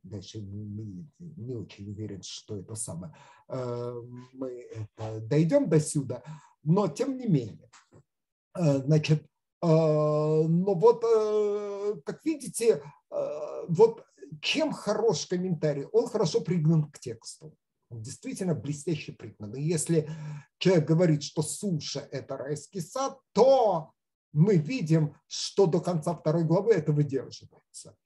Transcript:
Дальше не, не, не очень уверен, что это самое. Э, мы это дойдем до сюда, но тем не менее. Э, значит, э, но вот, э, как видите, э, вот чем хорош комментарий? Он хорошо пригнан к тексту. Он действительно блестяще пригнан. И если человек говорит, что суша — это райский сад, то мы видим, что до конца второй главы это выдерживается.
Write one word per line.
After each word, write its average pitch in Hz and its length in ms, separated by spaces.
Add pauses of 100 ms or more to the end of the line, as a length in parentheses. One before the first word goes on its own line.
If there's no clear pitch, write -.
Дальше 92 380
не, 101 240
не, 101 460 (100)
не 104 360
очень 101 340
уверен, 101 340
что - 320
это 101 200
самое. 160 380 (360)
Э, 120 520 (300)
мы 131 180
это 113 680
дойдем 160 480
до 156 140
сюда, 123 420 (400)
но 185 240
тем 262 300
не 247 100
менее. 123 420 (840)
Э, 147 220
значит, 151 460
э, - 420
но 156 1080
вот, 226 280
э, 208 920 (100)
как - 200
видите, 240 580 (280)
э, 143 580
вот 214 360 (360)
чем 294 320
хорош 214 540
комментарий? 160 680
Он 233 140
хорошо 214 340
пригнан 160 500
к - 80
тексту. - 560 (340)
Он 117 120
действительно 180 540
блестяще 143 580
пригнан. 107 400
И 135 80
если 160 480 (480)
человек 180 300
говорит, 160 360
что - 200
суша — 160 560 (120)
это 120 240
райский 147 460
сад, 262 380 (120)
то 220 600 (420)
мы 180 240
видим, 160 580 (120)
что - 400
до 165 120
конца 170 340
второй 160 300
главы 196 300
это 156 180
выдерживается. - 1040 (100)